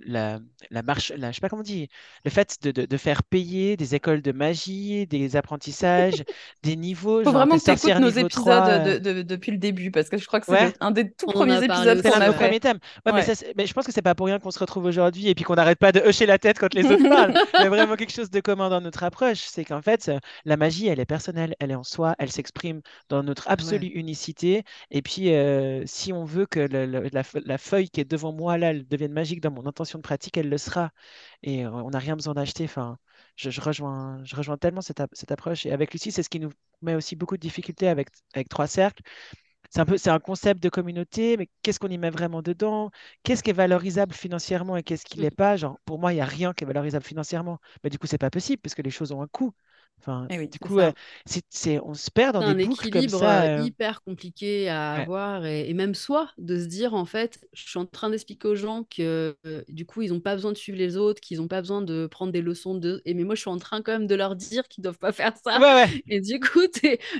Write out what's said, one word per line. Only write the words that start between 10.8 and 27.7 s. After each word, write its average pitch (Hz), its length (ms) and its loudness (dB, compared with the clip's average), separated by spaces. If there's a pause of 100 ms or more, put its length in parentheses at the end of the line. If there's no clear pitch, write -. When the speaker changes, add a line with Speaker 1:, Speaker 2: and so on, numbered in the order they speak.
Speaker 2:
un 208 100 0
des 208 200 0
tout - 140 -10
Speaker 3:
On - 40 -2
en - 40 0
Speaker 2:
premiers 254 220 4
Speaker 3:
a 262 120 4
parlé - 220 4
Speaker 2:
épisodes 226 140 8
Speaker 1:
C'est 214 80 6
Speaker 2:
qu'on 214 80 6
Speaker 1:
l'un - 0 -
de 202 60 6
Speaker 2:
a - 20 8
Speaker 1:
nos 208 60 6
Speaker 2:
fait. - 120 2
Speaker 1:
premiers 226 140 2
thèmes. 240 180 2 (300)
Ouais, 226 40 4
mais - 20 4
Speaker 2:
Ouais. 202 100 4
Speaker 1:
ça, 220 100 2
c'est, 180 240 -8
mais 202 80 0
je - 80 -6
pense - 140 -4
que 262 40 -4
c'est 208 120 -2
pas 175 100 4
pour 190 140 -2
rien 196 100 2
qu'on 190 140 -10
se - 80 -10
retrouve 180 260 -4
aujourd'hui 180 440 2
et 185 40 6
puis 165 120 -4
qu'on 175 100 4
n'arrête 170 240 8
pas 196 120 10
de 185 100 8
hocher 214 260 6
la 196 100 10
tête 214 220 4
quand 196 160 0
les 190 100 4
autres 277 240 8
parlent. 262 240 8
Speaker 2:
<laughs> 349 260 4
Speaker 1:
Il - 40 10
y - 20 6
a 196 40 4
vraiment 214 260 4
quelque 220 180 -4
chose 226 160 -6
de 190 100 0
commun 196 300 0
dans 180 120 2
notre 170 200 -10
approche, 202 460 0
c'est 165 180 -8
qu'en 151 160 -6
fait, 220 280 2
euh, 139 100 0 (260)
la 151 120 2
magie, 160 280 0
elle 165 140 0
est 123 80 -2
personnelle, 165 520 -4
elle 139 120 -4
est 135 40 -4
en 123 80 -8
soi, 165 360 -2
elle 139 120 -4
s'exprime 160 500 -10 (280)
dans 139 140 0
notre 143 240 -6
Speaker 3:
Ah - 20 2
ouais. 196 40 2
Speaker 1:
absolue 175 260 -2
unicité. 175 840 -2 (280)
Et 139 100 -2
puis, 180 320 0
euh, 139 520 2
si - 260 -8
on 170 140 -6
veut 165 200 -2
que - 140 -2
le, 135 260 0
le, 127 280 -4
la 135 100 -2
fe-, 147 220 -8
la 135 120 -4
feuille 190 320 0